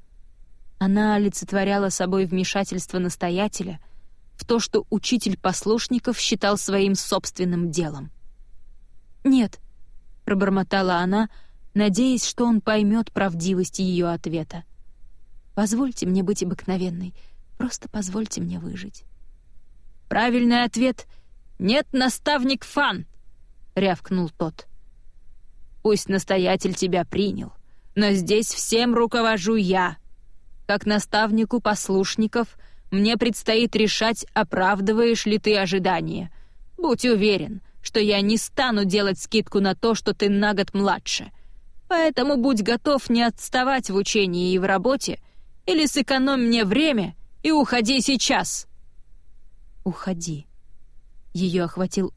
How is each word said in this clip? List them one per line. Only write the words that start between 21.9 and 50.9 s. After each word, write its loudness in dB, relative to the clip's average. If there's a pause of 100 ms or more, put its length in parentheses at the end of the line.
наставник 0
Фан!" -2 (680)
рявкнул 0
тот. -8 (1120)
"Пусть 2
настоятель 0
тебя 0
принял, -2 (440)
но 4
здесь 2
всем 0
руковожу 2
я. 2 (720)
Как 0
наставнику 2
послушников 0 (340)
мне 2
предстоит 0
решать, 0
оправдываешь 2
ли 2
ты 2
ожидания. 0 (460)
Будь 0
уверен, 2 (200)
что -2
я 2
не 4
стану 0
делать 2
скидку 0
на 2
то, 2
что -2
ты 0
на 2
год -2
младше. -2 (580)
Поэтому 4
будь 4
готов 0
не 4
отставать 0
в -2
учении 2
и 4
в 0
работе, 2 (460)
или 4
сэкономь 2
мне 4
время 2 (260)
и 0
уходи 4
сейчас". 0 (1160)
"Уходи". -6 (880)